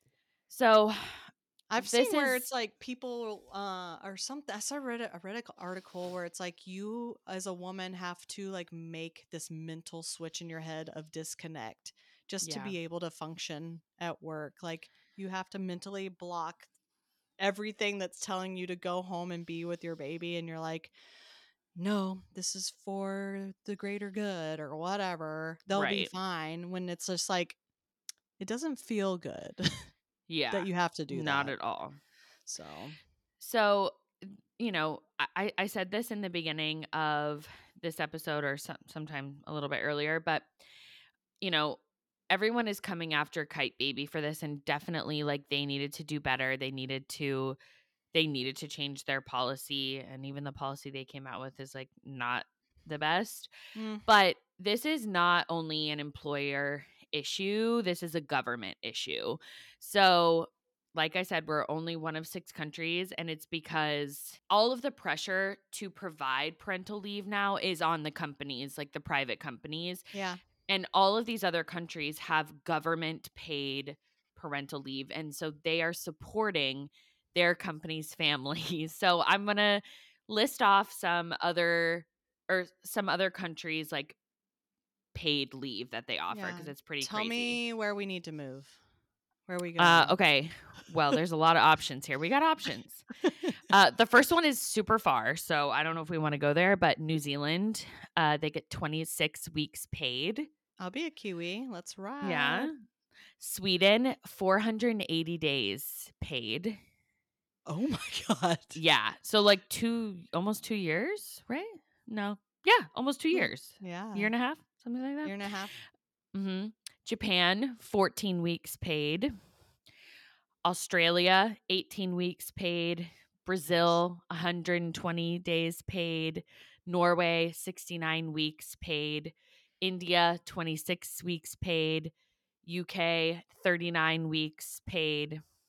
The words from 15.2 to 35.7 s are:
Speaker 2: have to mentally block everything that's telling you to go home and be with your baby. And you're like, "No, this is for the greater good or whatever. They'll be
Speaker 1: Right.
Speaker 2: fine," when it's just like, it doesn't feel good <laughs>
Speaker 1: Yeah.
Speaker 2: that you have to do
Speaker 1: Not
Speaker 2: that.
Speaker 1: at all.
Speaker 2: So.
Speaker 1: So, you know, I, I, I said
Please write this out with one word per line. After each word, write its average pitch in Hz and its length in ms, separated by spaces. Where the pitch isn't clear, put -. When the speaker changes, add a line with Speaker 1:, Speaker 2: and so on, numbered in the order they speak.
Speaker 2:
have 185 220
to 196 80
mentally 190 500
block 170 580
everything 202 600
that's 185 200
telling 185 380
you 180 100
to 180 80
go 180 260
home 180 300
and 170 140
be 165 200
with 170 180
your 165 120
baby. 165 420
And 165 100
you're 160 120
like, 160 320
"No, 190 480
this 185 220
is 190 140
for 196 840
the 208 100
greater 202 360
good 180 480
or 151 160
whatever. 165 840
They'll 196 200
be - 140
Speaker 1:
Right. - 100
Speaker 2:
fine," 175 600
when 180 180
it's 175 180
just 180 220
like, 180 280
it 190 80
doesn't 262 300
feel 196 400
good - 400
<laughs> - 400
Speaker 1:
Yeah. 147 240
Speaker 2:
that 160 160
you 185 80
have 175 200
to 156 100
do 135 180
Speaker 1:
Not 143 240
Speaker 2:
that. 139 60
Speaker 1:
at - 80
all. - 320
Speaker 2:
So. 78 460
Speaker 1:
So, 202 520
you 233 120
know, 156 300
I, 151 160
I, 196 240
I 202 80
said 185 240